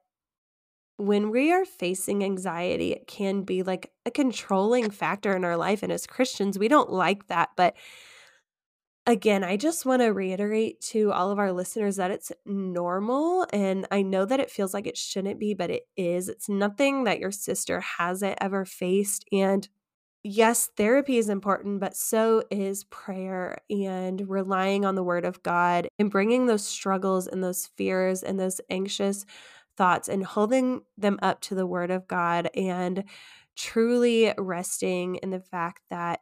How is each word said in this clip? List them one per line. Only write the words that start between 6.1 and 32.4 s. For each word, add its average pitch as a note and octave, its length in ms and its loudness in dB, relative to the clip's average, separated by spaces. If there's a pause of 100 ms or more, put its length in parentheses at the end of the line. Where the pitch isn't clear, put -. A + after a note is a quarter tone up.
we G#3+ 80 2
don't C4+ 240 6
like F#3 340 2
that. E3+ 300 0
But F3+ 180 4 (1300)
again, G#3+ 380 2
I F#3+ 140 -2
just D#4 280 -2
wanna B3+ 280 4
reiterate G3+ 720 -2
to G#3+ 280 0
all F#3+ 220 0
of G3+ 80 -2
our G3 120 2
listeners F#3+ 440 -2
that F#3+ 160 -2
it's - 180 -10 (160)
normal. G3 1040 0
And F#3+ 380 0
I G3+ 120 2
know F#3+ 220 2
that B3+ 140 0
it - 120 -2
feels F#3+ 220 -4
like G3+ 140 -6
it - 100 -6
shouldn't G3 440 -6
be, G#3 140 -2
but F3+ 160 -4
it - 260 -6
is. F3+ 320 -2
It's - 200 -10
nothing G#3 560 2
that G3 140 0
your G3 140 -4
sister F3+ 480 -4
hasn't F#3 600 -2
ever F#3+ 240 -2
faced. F#3+ 680 -2
And G3 360 2 (580)
yes, A3 480 2
therapy B3+ 440 4
is G#3+ 100 2
important, G3+ 520 -2
but G3 140 -4
so A3 560 2
is G3 340 -4
prayer F#3 760 -8 (100)
and F#3+ 580 -2
relying F#3+ 600 2
on F#3+ 80 2
the F#3 100 0
word F3 220 0
of F#3 160 -6
God F3 440 2 (120)
and G#3 120 2
bringing A3+ 360 4
those G#3+ 200 2
struggles F#3+ 600 0
and F#3 180 -4
those F3+ 220 -4 (100)
fears F#3 460 0
and G3 180 -2
those F#3 180 -2 (120)
anxious G3 560 -2 (500)
thoughts F3+ 320 2
and F#3+ 160 -2
holding B3+ 560 0 (160)
them G3+ 240 0
up F#3 220 0
to - 120 -6
the F#3 120 0
word F3+ 240 -2
of F#3 180 -4
God F3 480 0